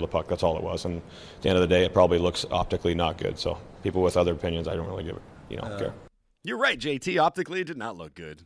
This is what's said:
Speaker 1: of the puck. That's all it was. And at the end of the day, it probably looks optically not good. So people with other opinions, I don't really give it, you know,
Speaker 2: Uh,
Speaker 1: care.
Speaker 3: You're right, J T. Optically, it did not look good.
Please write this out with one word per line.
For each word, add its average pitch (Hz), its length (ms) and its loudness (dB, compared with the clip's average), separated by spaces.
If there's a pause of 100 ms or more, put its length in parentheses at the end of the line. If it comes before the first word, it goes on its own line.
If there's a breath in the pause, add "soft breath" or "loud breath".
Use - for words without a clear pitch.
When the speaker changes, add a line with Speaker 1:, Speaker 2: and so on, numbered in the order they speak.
Speaker 1:
of 82 60 -4
the - 20 -16
puck. 80 160 -2
That's 87 140 -2
all 82 160 2
it 85 60 -6
was. 87 220 -4
And 87 120 -4
at - 460 -16
the - 60 2
end 92 80 6
of 90 40 6
the 90 60 4
day, 90 180 6
it 85 80 -2
probably 90 240 6
looks 85 320 0
optically 90 460 0
not 82 240 0
good. - 180 -4
So 85 220 -4 (240)
people 92 180 0
with 90 160 4
other 87 160 4
opinions, 82 340 -2
I 87 80 -4
don't 85 120 -6
really 95 160 -8
give 80 140 -8
it, - 40 -14 (280)
you - 80 -8
know, - 60 -6
Speaker 2:
Uh, 104 160 -8
Speaker 1:
care. - 140 -4 (540)
Speaker 3:
You're 220 120 -6
right, 247 180 2
J 139 220 -4
T. - 180 -2
Optically, 170 440 2
it - 40 -2
did 156 120 -10
not 110 200 -8
look 78 160 -14
good. 80 320 -14